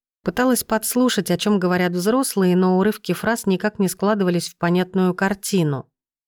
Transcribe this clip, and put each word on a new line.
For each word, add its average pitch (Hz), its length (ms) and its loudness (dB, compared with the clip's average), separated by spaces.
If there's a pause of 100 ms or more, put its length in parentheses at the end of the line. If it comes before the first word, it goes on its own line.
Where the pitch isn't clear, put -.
(220)
Пыталась 240 400 0
подслушать, 220 680 -2
о 175 80 2
чём 208 200 2
говорят 180 340 0
взрослые, 190 640 0
но 185 220 4
урывки 196 360 0
фраз 170 340 -4
никак 190 320 -2
не 190 100 0
складывались 185 640 0
в - 80 -20
понятную 180 560 0
картину. 180 760 -2 (400)